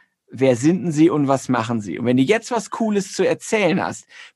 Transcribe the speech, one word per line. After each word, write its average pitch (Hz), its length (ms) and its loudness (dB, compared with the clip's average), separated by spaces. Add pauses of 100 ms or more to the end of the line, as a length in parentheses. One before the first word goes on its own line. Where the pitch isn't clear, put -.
(300)
"Wer 127 280 2
sind 156 260 2
denn 170 80 -4
Sie 156 180 4
und 143 200 0
was 135 180 0
machen 117 320 -2
Sie?" 101 180 -8
Und 117 80 -6
wenn 123 120 2
du 131 60 4
jetzt 208 280 -2
was 226 180 -4
Cooles 208 440 -2
zu 190 120 0
erzählen 202 560 0
hast, 98 260 -8 (280)